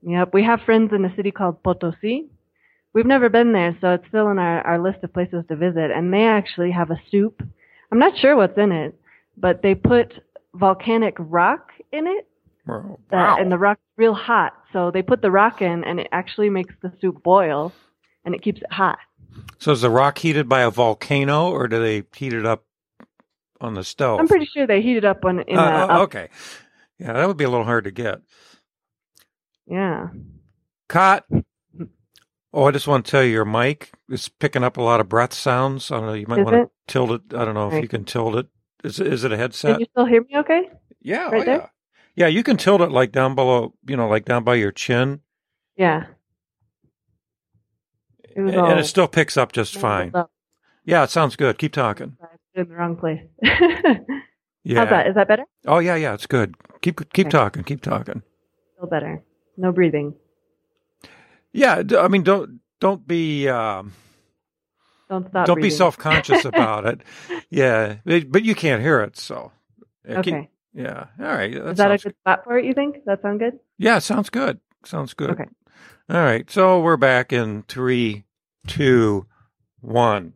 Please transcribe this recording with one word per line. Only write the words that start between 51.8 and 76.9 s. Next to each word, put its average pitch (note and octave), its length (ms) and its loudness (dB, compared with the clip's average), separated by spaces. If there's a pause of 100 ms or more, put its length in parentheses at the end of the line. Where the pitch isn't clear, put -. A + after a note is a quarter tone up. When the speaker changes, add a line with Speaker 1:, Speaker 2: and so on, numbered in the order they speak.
Speaker 1:
I E3+ 40 -20
put E3 120 -20 (160)
it F#3 80 -6
in F3 60 -6
the E3 80 -20
wrong E3+ 200 -4
place. D#3+ 240 -6 (220)
<laughs> E4 640 2 (600)
Speaker 2:
Yeah. A#3 120 2
Speaker 1:
How's A3+ 100 2
that? F#3 160 4
Is F#3+ 80 -2
that G3+ 140 2
better? A3 160 0 (200)
Speaker 2:
Oh, D3 140 2
yeah, F3 160 0
yeah, D3+ 200 -2
it's - 120 -12
good. A2+ 300 -2 (240)
Keep, - 320 -6
keep F#3+ 160 2
Speaker 1:
Okay. - 100 -4
Speaker 2:
talking, G2+ 240 0
keep C#3 200 -10
talking. - 400 -6 (520)
Speaker 1:
Still F3+ 140 -14
better. D#3+ 340 -6 (340)
No F#3 140 -2
breathing. D3+ 440 0 (1400)
Speaker 2:
Yeah, A3 320 2
d-, G3+ 120 0
I F3 120 4
mean, G3 160 2
don't, F#3+ 340 0 (220)
don't F#3+ 260 0
be, D3+ 420 -2
um, G#2 440 -4 (1160)
Speaker 1:
Don't F#3 200 -8
stop F3+ 180 0
Speaker 2:
don't F3 80 4
be D#3+ 80 -2
Speaker 1:
breathing. E3 160 0
Speaker 2:
self-conscious E3 640 2
Speaker 1:
<laughs> - 20 -4
Speaker 2:
about A2 380 0
it. A#2 180 -4 (460)
Yeah, A2 560 0
it, D#3+ 280 0
but G3 100 0
you A3 140 -2
can't C3 260 -2
hear C#3 200 2
it, G#2 140 -8
so. - 360 -14 (520)
Yeah, F3+ 180 -6
keep F3 120 -4
Speaker 1:
Okay. D3+ 160 -10 (240)
Speaker 2:
yeah, - 300 -12 (160)
all C4+ 60 -10
right, A#3+ 280 -6
that - 160 -10
Speaker 1:
Is F#3+ 80 -8
that G3+ 80 4
a - 40 4
Speaker 2:
sounds G3+ 120 0
Speaker 1:
good G3+ 140 -12
spot - 260 -2
for A#3+ 160 -2
it, B3+ 60 -2
you C4 100 -2
think? C#4+ 300 -6
That G3 180 -4
sound G#3 160 -4
good? A#3+ 220 -6 (180)
Speaker 2:
Yeah, G#3+ 220 2
sounds G#3 300 -4
good. B3+ 280 -4 (260)
Sounds C#3+ 300 -10
good. - 160 -6
Speaker 1:
Okay. - 160 -6 (640)
Speaker 2:
All - 140 -2
right, A#2+ 260 0
so F#3 300 4
we're D#3+ 160 2